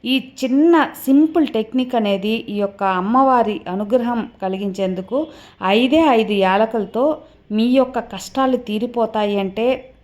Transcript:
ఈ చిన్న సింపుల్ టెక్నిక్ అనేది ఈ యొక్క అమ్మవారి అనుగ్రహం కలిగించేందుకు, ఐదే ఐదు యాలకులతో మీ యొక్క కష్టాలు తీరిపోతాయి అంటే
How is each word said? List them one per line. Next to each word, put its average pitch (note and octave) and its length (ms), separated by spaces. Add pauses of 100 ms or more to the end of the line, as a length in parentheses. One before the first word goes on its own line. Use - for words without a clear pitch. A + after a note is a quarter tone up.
ఈ C4 260 (140)
చిన్న D4 400 (200)
సింపుల్ D4+ 420
టెక్నిక్ B3+ 480
అనేది G#3 540
ఈ G#3 80
యొక్క G3+ 280
అమ్మవారి G#3+ 840
అనుగ్రహం A3+ 600 (140)
కలిగించేందుకు, F#3+ 840 (380)
ఐదే A#3+ 320
ఐదు A#3 360
యాలకులతో A3 840 (340)
మీ A3 120
యొక్క B3+ 340
కష్టాలు B3+ 580
తీరిపోతాయి A3 840
అంటే A3 500 (120)